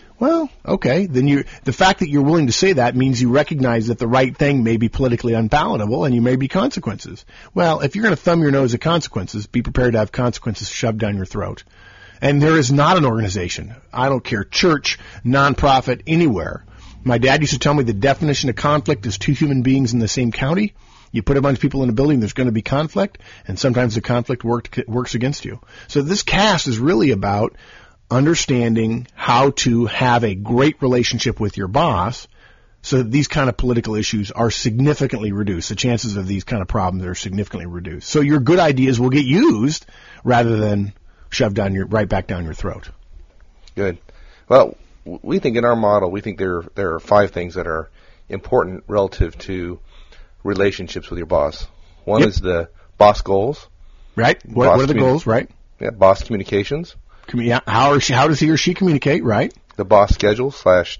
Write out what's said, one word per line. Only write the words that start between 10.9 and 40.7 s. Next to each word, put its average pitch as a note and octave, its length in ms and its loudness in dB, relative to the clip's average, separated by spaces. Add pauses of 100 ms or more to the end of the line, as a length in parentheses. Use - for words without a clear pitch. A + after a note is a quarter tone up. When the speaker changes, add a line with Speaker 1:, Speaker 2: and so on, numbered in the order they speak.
Speaker 1:
down G#2 180 -4
your F#2+ 80 -6
throat. G2+ 400 -10 (560)
And C#3+ 200 2
there D#3+ 160 4
is C3 140 2
not C#3+ 240 4
an F3 80 2
organization, G#2 720 -4 (160)
I B2+ 160 -2
don't C3+ 160 -2
care, G2+ 220 -4
church, - 540 0 (260)
nonprofit, C3 840 2
anywhere. D3+ 560 0 (400)
My A#2+ 140 2
dad C3 240 2
used C#3+ 120 0
to C#3 40 -2
tell C#3+ 160 2
me D3 100 2
the A2+ 100 0
definition C3+ 580 0
of G2+ 40 -4
conflict D3 520 0
is A2 100 -4
two - 140 -2
human C#3 320 0
beings C3 280 2
in B2 60 0
the A2+ 100 0
same A#2+ 240 -2
county. F3+ 440 -2 (360)
You - 120 -4
put C#3 120 2
a C3+ 60 2
bunch C#3 160 2
of - 40 -8
people C3+ 200 -2
in B2+ 80 0
a A#2 40 0
building, C#3 260 2
there's G#2+ 140 -2
gonna B2+ 180 -2
be A2 100 -2
conflict, D#3+ 560 -2 (300)
and F#2 100 -8
sometimes A#2+ 380 0
the A2+ 60 -2
conflict A#2+ 420 -2
worked, A#2 440 -4
works A#2+ 280 -4
against B2+ 280 -4
you. B2+ 160 -12 (280)
So C#3+ 160 0
this F#3 180 -2
cast G3 460 0
is A#2 100 -2
really D#3+ 320 2
about G2+ 460 0 (560)
understanding A#2+ 1040 0
how B2+ 340 2
to A#2+ 380 0
have A#2+ 360 0
a G#2 120 0
great A#2+ 460 0
relationship B2 580 0
with G#2 180 -4
your G2 120 -6
boss A#2+ 580 -2 (560)
so - 140 0
that B2 120 0
these C#3 180 0
kind C#3 220 0
of G#2+ 80 -4
political A#2 380 -2
issues G#2 360 -4
are A#2 200 0
significantly B2 800 -2
reduced. G2 380 -4
The G#2+ 60 -6
chances A2+ 420 -2
of F#2+ 100 -6
these G2 160 -4
kind A2+ 180 -4
of F2+ 60 -8
problems F#2 380 -2
are F2+ 100 -8
significantly F#2+ 520 -8
reduced. - 420 -12
So D3+ 120 2
your D3 180 2
good D#3+ 200 4
ideas C3 400 2
will B2 100 2
get C#3 160 2
used D3 600 2 (380)
rather A#2+ 340 2
than G#2 360 -2 (360)